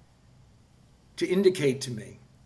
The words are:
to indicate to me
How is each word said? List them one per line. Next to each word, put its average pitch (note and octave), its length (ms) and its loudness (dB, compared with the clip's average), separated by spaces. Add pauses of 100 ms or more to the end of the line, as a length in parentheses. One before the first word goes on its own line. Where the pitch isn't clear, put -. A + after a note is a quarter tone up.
(1160)
to E3+ 100 -2
indicate F3+ 560 2
to C3 80 -8
me G#2 300 -12 (260)